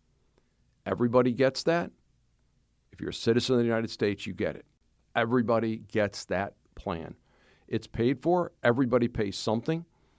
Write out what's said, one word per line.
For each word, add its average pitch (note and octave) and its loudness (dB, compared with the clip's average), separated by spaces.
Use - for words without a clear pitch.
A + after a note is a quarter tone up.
Everybody A#2+ 2
gets B2+ 0
that. E3+ 0
If - -20
you're - -6
a - -12
citizen A#2+ 0
of B2 4
the A#2 2
United A2+ -2
States, G#2 -4
you G2+ -8
get F2+ -4
it. - -20
Everybody A2+ 2
gets G#2 -2
that G2 -4
plan. E2 -8
It's - -4
paid B2+ 0
for. F3 0
Everybody A#2+ 4
pays G#2 -4
something. D#3+ -2